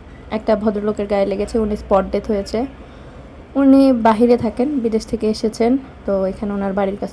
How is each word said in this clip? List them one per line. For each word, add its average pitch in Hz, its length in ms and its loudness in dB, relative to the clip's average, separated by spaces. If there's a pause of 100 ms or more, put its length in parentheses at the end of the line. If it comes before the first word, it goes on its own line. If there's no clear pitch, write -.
(360)
একটা 220 160 0 (100)
ভদ্রলোকের 208 500 -2
গায়ে 196 200 2
লেগেছে, 202 320 -4
উনি 208 180 -2
স্পট 196 300 2
ডেথ 202 200 -4
হয়েছে। 202 280 -4 (1000)
উনি 269 220 8 (240)
বাহিরে 233 380 4
থাকেন, 240 240 -2 (160)
বিদেশ 220 260 -2
থেকে 220 240 -4
এসেছেন, 226 380 0 (340)
তো 196 60 -2 (200)
এখানে 202 240 -6
ওনার 196 220 -4
বাড়ির 202 240 -2
কাজ 190 100 -6